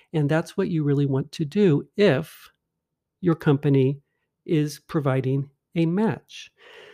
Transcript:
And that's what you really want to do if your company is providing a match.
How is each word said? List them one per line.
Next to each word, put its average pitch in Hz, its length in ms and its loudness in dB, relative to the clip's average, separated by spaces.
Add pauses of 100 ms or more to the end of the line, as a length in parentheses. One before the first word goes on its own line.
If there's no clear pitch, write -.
(140)
And 147 160 0
that's 165 280 -2
what 190 120 0
you 160 140 -2
really 143 220 0
want 139 260 -2
to 165 140 -6
do 156 500 2
if 160 560 0 (720)
your 165 140 2
company 139 640 2 (440)
is 151 420 -2
providing 135 640 -2 (260)
a 165 100 0
match. 180 640 -4 (420)